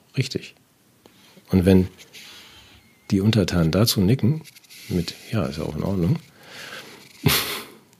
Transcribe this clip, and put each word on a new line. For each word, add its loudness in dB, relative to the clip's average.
richtig. -6
Und 2
wenn 6
die 2
Untertanen 2
dazu 2
nicken, 2
mit, -4
ja, -2
ist -8
ja -6
auch -8
in -6
Ordnung. 0